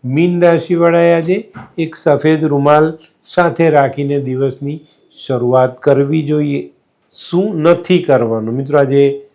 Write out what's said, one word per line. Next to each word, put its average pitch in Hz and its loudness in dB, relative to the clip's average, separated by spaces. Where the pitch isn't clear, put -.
મીન 175 0
રાશિવાળાએ 170 2
આજે 175 -2
એક 165 -6
સફેદ 156 0
રૂમાલ 147 2
સાથે 165 0
રાખીને 143 0
દિવસની 135 -6
શરૂઆત 127 0
કરવી 143 0
જોઈએ. 147 -4
શું 196 -4
નથી 175 2
કરવાનું? 113 -2
મિત્રો, 139 -2
આજે 139 2